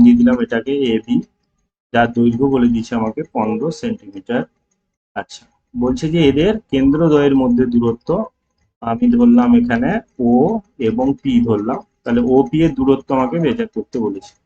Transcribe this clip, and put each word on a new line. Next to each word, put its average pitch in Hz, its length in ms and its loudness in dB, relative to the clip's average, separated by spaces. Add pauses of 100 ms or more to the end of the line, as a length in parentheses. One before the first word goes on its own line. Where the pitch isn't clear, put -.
দিয়ে 120 160 6
দিলাম 123 260 2
এটাকে 117 280 -4 (220)
এবি, 113 220 -2 (760)
যার 117 240 2
দৈর্ঘ্য 120 380 0
বলে 120 180 2
দিয়েছে 113 280 -6
আমাকে 110 200 -6 (140)
পনেরো 110 340 -4 (120)
সেন্টিমিটার। 117 640 -8 (760)
আচ্ছা, - 220 -18 (320)
বলছে 127 300 -4 (100)
যে 170 60 0 (100)
এদের 156 220 0 (200)
কেন্দ্রদ্বয়ের 143 720 2
মধ্যে 123 220 2 (100)
দূরত্ব 117 360 -2 (720)
আমি 233 220 -4 (120)
ধরলাম 120 340 4 (100)
এখানে 120 300 -2 (400)
ও - 0 - (580)
এবং 117 180 -2 (160)
পি 139 100 -4 (140)
ধরলাম, 110 340 -4 (220)
তাহলে 120 180 -2 (160)
ওপি 139 280 2
এর 160 140 2
দূরত্ব 135 380 0
আমাকে 127 280 -2
বের 120 140 -2 (180)
করতে - 280 -10
বলেছে। 98 280 -8 (140)